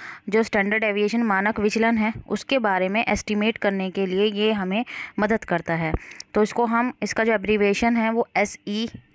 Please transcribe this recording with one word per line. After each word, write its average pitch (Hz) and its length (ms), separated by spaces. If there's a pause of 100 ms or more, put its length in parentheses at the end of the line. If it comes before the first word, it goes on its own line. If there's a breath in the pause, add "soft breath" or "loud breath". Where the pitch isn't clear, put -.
(300 loud breath)
जो 220 140
स्टैंडर्ड 214 380
डेविएशन 208 420
मानक 208 360
विचलन 220 380
है 220 160 (160)
उसके 262 300
बारे 190 300
में 214 180
एस्टिमेट 208 500
करने 190 340
के 196 140
लिए 190 200
ये 214 260
हमें 202 340 (340 loud breath)
मदद 214 240
करता 170 300
है। 165 200 (400 loud breath)
तो 208 100
इसको 233 220
हम, 233 280 (100)
इसका 214 200
जो 226 100
एब्रीविएशन 208 640
है 226 140
वो 226 160 (100)
एसई 208 500 (280)